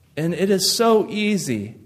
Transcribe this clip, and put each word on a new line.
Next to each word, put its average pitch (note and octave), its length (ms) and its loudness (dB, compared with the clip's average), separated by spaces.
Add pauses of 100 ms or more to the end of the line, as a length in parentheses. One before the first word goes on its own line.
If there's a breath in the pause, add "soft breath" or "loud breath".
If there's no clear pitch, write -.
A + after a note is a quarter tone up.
(160)
And E3 180 -2
it F3 160 0
is F#3+ 220 0
so A3+ 380 4
easy D3 680 -4 (100)